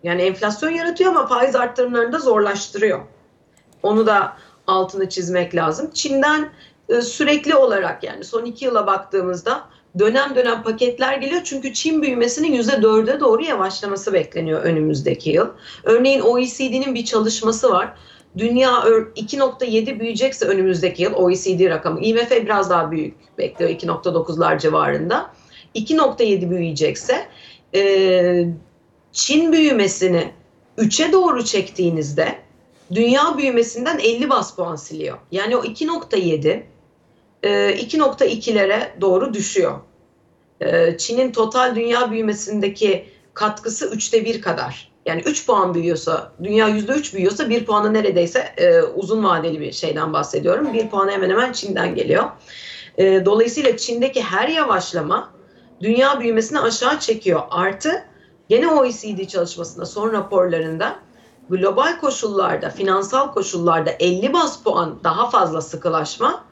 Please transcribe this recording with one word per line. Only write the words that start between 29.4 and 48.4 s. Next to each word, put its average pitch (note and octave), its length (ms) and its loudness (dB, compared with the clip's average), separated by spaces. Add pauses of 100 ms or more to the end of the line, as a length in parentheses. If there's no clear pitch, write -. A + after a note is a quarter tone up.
büyümesini G3+ 800 2 (460)
üçe C4 340 2
doğru D#4+ 340 4
çektiğinizde E3 920 -2 (580)
dünya C4 440 2
büyümesinden B3+ 640 0
elli A#3+ 300 0
bas A3 260 0
puan E3+ 200 -6
siliyor. D3 420 -10 (140)
Yani G#3+ 260 -2
o - 60 -2
iki A3+ 240 -6
nokta E4 300 -4
yedi, E3 500 0 (760)
e, G3+ 300 2
iki B3 260 -4
nokta C#4 260 2
ikilere G#3+ 640 0 (100)
doğru G3 320 2
düşüyor. F3 400 -2 (880)
E, E3+ 360 2
Çin'in B3 340 -2
total A#3+ 440 0
dünya A#3 360 0
büyümesindeki G#3 920 -2 (280)
katkısı G#3+ 560 -4
üçte A3 360 -2
bir A3 160 -4
kadar. C#3+ 480 -6 (200)
Yani E3 160 -2
üç D4 200 -4
puan F#3+ 280 2
büyüyorsa, E3 580 -2 (120)
dünya G#3+ 240 2
yüzde G#3+ 240 0
üç D4 220 -2
büyüyorsa A3+ 360 0
bir A3+ 160 0
puanı G#3+ 280 2
neredeyse, F#3+ 460 2 (180)